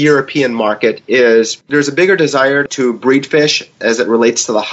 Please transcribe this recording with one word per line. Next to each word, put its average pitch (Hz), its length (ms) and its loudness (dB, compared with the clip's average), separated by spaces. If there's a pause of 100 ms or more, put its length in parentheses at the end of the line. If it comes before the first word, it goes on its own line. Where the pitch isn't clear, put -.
European 135 420 0
market 110 560 -2
is 113 600 2
there's 143 220 0
a 143 100 -4
bigger 185 260 2
desire 139 380 0 (140)
to 123 160 0 (120)
breed 139 220 2
fish 151 280 0 (260)
as 113 180 0
it 120 80 0
relates 117 380 0
to 117 80 -6
the - 200 -2